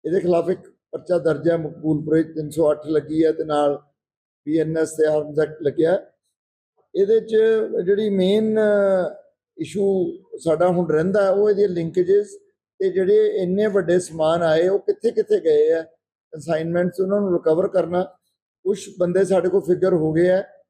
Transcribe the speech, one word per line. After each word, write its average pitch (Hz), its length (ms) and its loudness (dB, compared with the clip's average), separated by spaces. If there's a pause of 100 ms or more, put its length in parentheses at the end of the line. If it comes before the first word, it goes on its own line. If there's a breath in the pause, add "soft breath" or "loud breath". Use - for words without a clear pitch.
ਇਹਦੇ 170 160 -2
ਖਿਲਾਫ 170 300 0
ਇੱਕ 180 100 -4 (320)
ਪਰਚਾ - 260 -4
ਦਰਜ 151 320 0
ਹੈ, 165 60 0
ਮਕਬੂਲਪੁਰੇ 156 640 -2
ਤਿੰਨ 156 280 -8
ਸੌ 151 200 0
ਅੱਠ 151 160 -4
ਲੱਗੀ 156 380 -2
ਹੈ 156 80 2
ਤੇ 156 120 -4
ਨਾਲ 147 380 0 (640)
ਪੀ 156 140 -2
ਐਨ 160 200 -2
ਐਸ 160 120 -2
ਤੇ 156 160 0
ਆਰਮਜ਼ 151 340 -2
ਐਕਟ 147 220 -4
ਲੱਗਿਆ। 160 440 0 (880)
ਇਹਦੇ 208 260 2
'ਚ 220 160 -4 (480)
ਜਿਹੜੀ 202 260 0
ਮੇਨ 208 480 2 (1000)
ਇਸ਼ੂ 190 540 -2 (260)
ਸਾਡਾ 165 300 2
ਹੁਣ 175 220 0
ਰਹਿੰਦਾ 185 320 2
ਹੈ, 190 80 2
ਉਹ 202 200 2
ਇਹਦੀਆਂ 202 180 2
ਲਿੰਕੇਜਸ 180 600 0 (500)
ਤੇ 190 120 0
ਜਿਹੜੇ 202 440 2
ਇੰਨੇ 196 320 0
ਵੱਡੇ 185 320 0
ਸਮਾਨ 165 440 -2
ਆਏ, 165 260 2
ਉਹ 196 100 0
ਕਿੱਥੇ-ਕਿੱਥੇ 214 600 -2
ਗਏ 156 320 2
ਆ, 165 100 0 (500)
ਕਨਸਾਈਨਮੈਂਟਸ, 165 680 -4
ਉਹਨਾਂ 196 200 0
ਨੂੰ 190 120 -2
ਰਿਕਵਰ 165 360 0
ਕਰਨਾ। 175 340 -2 (640)
ਕੁਛ 196 340 -4
ਬੰਦੇ 180 260 2
ਸਾਡੇ 185 240 2
ਕੋਲ 185 120 2
ਫਿਗਰ 180 340 0
ਹੋ 156 180 0
ਗਏ 170 180 2
ਆ 190 120 2 (280)